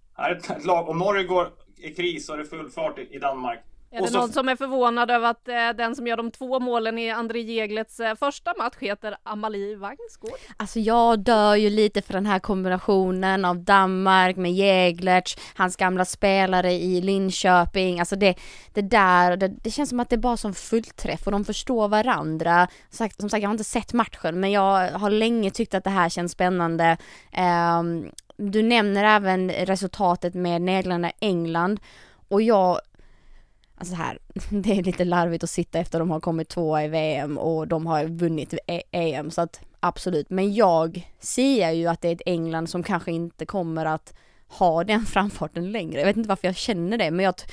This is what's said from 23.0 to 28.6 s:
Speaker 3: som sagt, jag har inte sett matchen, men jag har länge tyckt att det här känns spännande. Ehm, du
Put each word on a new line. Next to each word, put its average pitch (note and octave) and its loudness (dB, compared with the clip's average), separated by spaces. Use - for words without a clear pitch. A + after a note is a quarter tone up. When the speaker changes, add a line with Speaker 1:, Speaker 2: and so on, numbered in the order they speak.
Speaker 3:
som G3+ -6
sagt, G#3+ -2
jag G3+ -2
har G#3+ -2
inte A3 -4
sett - -4
matchen, F#3 -2
men G3 0
jag G3 4
har G3+ -2
länge A3 2
tyckt - -4
att F#3+ -2
det F#3+ -2
här F3+ 2
känns F3 -4
spännande. E3 2
Ehm, E3+ 0
du G3+ 0